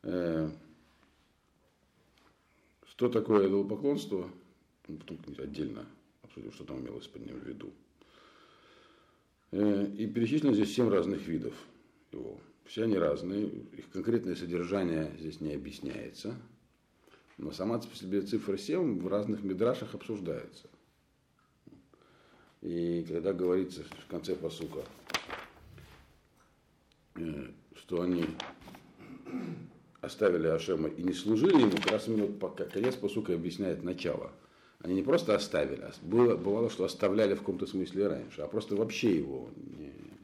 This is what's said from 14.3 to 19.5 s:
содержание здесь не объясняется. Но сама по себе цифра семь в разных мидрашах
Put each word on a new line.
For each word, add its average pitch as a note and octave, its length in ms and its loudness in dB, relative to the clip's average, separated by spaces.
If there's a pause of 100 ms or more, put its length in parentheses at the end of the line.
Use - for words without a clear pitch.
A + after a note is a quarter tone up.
содержание E2+ 840 0
здесь D#2 200 -8
не D2+ 140 -4
объясняется. D2 840 -8 (1000)
Но D2 140 -8
сама G2+ 280 -2
по - 160 -12
себе G2 260 -2
цифра G2+ 340 -2
семь D3 440 0
в F2 80 -4
разных G#2 360 0
мидрашах G2+ 520 0